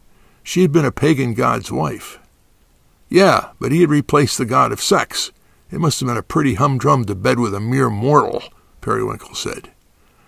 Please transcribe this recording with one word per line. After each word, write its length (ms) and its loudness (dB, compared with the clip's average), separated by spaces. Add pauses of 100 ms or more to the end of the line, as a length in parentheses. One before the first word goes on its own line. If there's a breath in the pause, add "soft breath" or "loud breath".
(420)
she 200 0
had 100 4
been 120 4
a 60 0
pagan 420 0
god's 380 -2
wife." 480 -8 (880)
"Yeah, 420 4 (100)
but 100 -4
he 120 2
had 80 4
replaced 460 2
the 80 -4
god 280 0
of 100 -8
sex. 480 -2 (400)
It 100 -6
must 200 0
have 80 -4
been 80 -4
a 60 -4
pretty 320 0
humdrum 500 2
to 100 -4
bed 240 0
with 160 0
a 60 -6
mere 280 0
mortal," 540 0 (380)
Periwinkle 560 -6
said. 340 -10 (580)